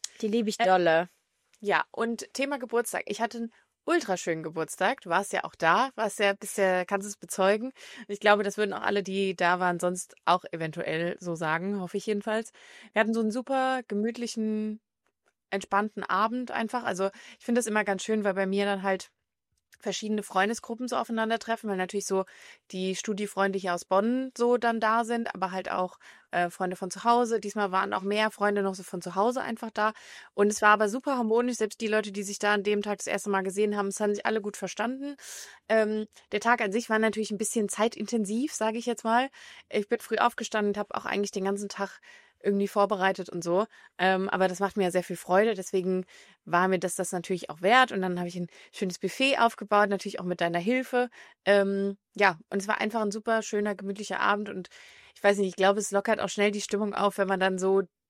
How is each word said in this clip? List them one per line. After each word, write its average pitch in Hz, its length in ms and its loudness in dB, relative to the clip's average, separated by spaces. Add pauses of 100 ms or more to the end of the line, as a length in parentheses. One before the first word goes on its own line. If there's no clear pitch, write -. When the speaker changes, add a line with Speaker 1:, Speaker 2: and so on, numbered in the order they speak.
(220)
Speaker 1:
Die 220 60 -2
liebe 214 220 0
ich 202 100 -4
Speaker 2:
Äh, 226 60 4
Speaker 1:
dolle. 175 440 6 (520)
Speaker 2:
ja, 190 300 4
und 226 440 -4
Thema 277 240 -2
Geburtstag. 233 480 -4
Ich 202 140 -6
hatte 233 180 -4
einen 233 140 -8 (320)
ultraschönen 185 580 -2
Geburtstag. 165 580 -2
Du - 80 -10
warst 180 240 0
ja - 120 0
auch - 100 -12
da, 190 400 4
warst 214 240 -4
ja, 202 140 2
bist - 260 -10
ja, 185 260 2
kannst 202 220 -2
es 202 100 -12
bezeugen. 208 540 0 (360)
Ich 202 120 -8
glaube, 208 240 6
das 202 140 -4
würden 208 160 -2
auch - 100 -8
alle, 202 200 0
die 190 320 -2
da 180 240 2
waren, 180 200 0
sonst 180 360 -4 (100)
auch 180 260 4
eventuell 165 680 -4
so 175 160 -6
sagen, 170 460 -2
hoffe 180 160 -6
ich 196 80 -8
jedenfalls. 214 460 -4 (420)
Wir 208 80 2
hatten 220 140 2
so 226 60 0
einen 220 100 0
super 262 560 -2
gemütlichen, 214 920 -4 (680)
entspannten 202 540 -2
Abend 233 480 -2
einfach. 233 320 -4
Also 196 260 -2 (300)
ich - 60 -20
finde 240 140 2
das 233 80 0
immer 214 160 0
ganz 196 200 -2
schön, 220 200 0
weil 196 120 2
bei 190 100 0
mir 196 200 0
dann 196 180 -2
halt 190 260 -2 (720)
verschiedene 214 420 -4
Freundesgruppen 226 640 -2
so - 80 -2
aufeinandertreffen, 226 720 -2
weil 190 80 -2
natürlich 185 280 -2
so 190 200 0 (460)
die 185 260 -2
Studiefreunde 196 600 -2
hier 180 160 -2
aus 175 120 -6
Bonn 240 520 2
so 240 200 4
dann 233 240 0
da 226 240 2
sind, 233 280 -2
aber 185 180 -4
halt 185 200 -6
auch, 180 280 -2 (320)
äh, 175 180 2
Freunde 180 260 -4
von 180 160 -6
zu - 140 -8
Hause. 233 340 4
Diesmal 202 320 -4
waren 190 220 0
auch 208 80 0
mehr 208 280 2
Freunde 208 320 0
noch 196 140 0
so 190 80 -12
von 180 180 -8
zu 175 140 -8
Hause 240 260 2
einfach 226 300 -6
da. 214 220 0 (400)
Und 202 180 4
es 208 100 -2
war 208 100 8
aber 214 180 6
super 262 280 -2
harmonisch, 240 400 2
selbst 214 220 -4
die 226 80 -2
Leute, 208 240 0
die 202 120 -6
sich 202 160 -8
da 208 160 2
an 202 80 0
dem 208 180 2
Tag 208 160 -2
das - 100 -10
erste - 220 -4
Mal 196 120 2
gesehen 202 360 0
haben, 202 100 0
es 196 140 -6
haben 208 120 2
sich 202 120 -4
alle 220 160 0
gut 202 160 -8
verstanden. 262 580 -6 (540)
Ähm, 214 380 2 (260)
der 208 80 0
Tag 233 180 4
an 208 140 -2
sich 233 160 -2
war 220 100 2
natürlich 220 320 0
ein 208 60 -6
bisschen 208 320 -2
zeitintensiv, 220 840 -2
sage 220 240 -2
ich 233 80 -8
jetzt 240 200 -4
mal. 240 240 2 (400)
Ich 208 180 -2
bin 233 140 0
früh - 160 -4
aufgestanden 214 540 0
und 202 60 -4
habe 208 160 -8
auch - 120 -4
eigentlich 202 260 -2
den 190 140 -4
ganzen 202 240 -2
Tag - 300 -8 (420)
irgendwie 202 280 2
vorbereitet 190 600 0
und 170 140 -6
so. 180 220 2 (320)
Ähm, 190 320 2
aber 185 180 2
das 185 140 -4
macht 196 160 0
mir 202 80 4
ja 175 60 0
sehr 180 120 0
viel 180 140 -8
Freude, 208 380 2
deswegen 185 500 -2 (400)
war 180 240 4
mir 185 100 2
das, 180 160 -4
das - 160 -6
natürlich 180 380 -6
auch 156 120 -12
wert. 240 300 6
Und 190 100 -4
dann 180 160 -2
habe 180 120 -4
ich 180 80 -10
ein 175 100 -6 (240)
schönes 185 260 -4
Buffet 262 420 0
aufgebaut, 208 500 4
natürlich 196 320 -4
auch 180 40 -6
mit 175 140 -2
deiner 170 200 0
Hilfe. 247 500 0 (340)
Ähm, 196 540 2 (180)
ja, 190 220 4 (120)
und 196 120 -4
es 196 80 -8
war 214 100 0
einfach 220 220 -2
ein 208 100 -2
super 220 300 -2
schöner, 208 340 -2
gemütlicher 196 460 -6
Abend 208 260 2
und 190 220 -10 (460)
ich - 80 -20
weiß 202 160 6
nicht, 190 100 2
ich 175 80 -10
glaube, 196 240 4
es - 100 -4
lockert 202 300 2
auch 196 80 -2
schnell 208 220 2
die 202 100 -4
Stimmung 202 320 -2
auf, 196 240 2
wenn 196 100 2
man 190 140 2
dann 190 180 2
so 190 220 4 (280)